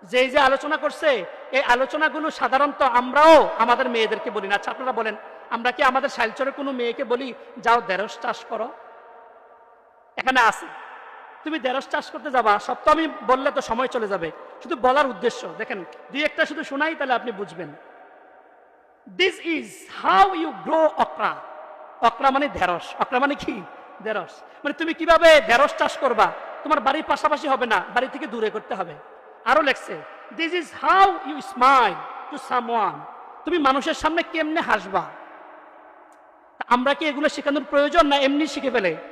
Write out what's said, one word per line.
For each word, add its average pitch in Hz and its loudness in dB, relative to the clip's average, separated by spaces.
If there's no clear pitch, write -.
যে, 247 0
যে 262 2
আলোচনা 269 2
করছে, 285 0
এই 269 2
আলোচনাগুলো 294 0
সাধারণত 277 0
আমরাও 254 6
আমাদের 240 2
মেয়েদেরকে 220 -2
বলি 196 0
না। 202 0
আচ্ছা, 202 -4
আপনারা 262 -6
বলেন, 214 -4
আমরা 233 -2
কি 269 -2
আমাদের 262 2
শিলচরের 247 -4
কোনো 277 -6
মেয়েকে 240 -4
বলি, 247 -4
"যাও 233 2
ঢেঁড়স 190 -4
চাষ 233 -6
করো"? 226 -6
এখানে 262 2
আছে, 220 2
"তুমি 311 -4
ঢেঁড়স 254 -4
চাষ - -6
করতে 285 -10
যাবা"? 220 2
সব 247 -6
তো 311 6
আমি 311 2
বললে 269 2
তো 277 -4
সময় 247 -4
চলে 226 -4
যাবে, 170 -4
শুধু 277 -6
বলার 254 2
উদ্দেশ্য। 196 -6
দেখেন, 196 -10
দুই 277 -4
একটা 214 -2
শুধু 302 -10
শোনাই, 302 -4
তাহলে 277 -2
আপনি 226 -4
বুঝবেন। 165 -12
"This 381 2
is 302 -4
how 381 6
you 330 -4
grow 320 4
okra।" 196 -2
okra 262 2
মানে 277 0
ঢেঁড়স, 175 -2
okra 247 0
মানে 277 0
কি? 247 -8
ঢেঁড়স। 208 -6
মানে 285 -4
তুমি 320 -4
কিভাবে 320 8
ঢেঁড়স 247 4
চাষ - -2
করবা? 214 2
তোমার 294 0
বাড়ির 269 -2
পাশাপাশি 294 0
হবে 254 0
না, 214 2
বাড়ি 247 0
থেকে 302 -10
দূরে 220 -4
করতে 214 -8
হবে। 170 -8
আরো 269 4
লেখছে, 277 -2
"This 320 -4
is 349 -2
how 370 6
you 311 -4
smile 247 4
to 294 -12
someone।" 226 -2
তুমি 339 -2
মানুষের 277 2
সামনে 320 0
কেমনে 320 -2
হাসবা? 196 -2
তা - -10
আমরা 254 4
কি 311 -4
এগুলো 285 0
শেখানোর 285 -2
প্রয়োজন, 294 4
না 285 2
এমনি 285 2
শিখে 277 -4
ফেলে? 190 0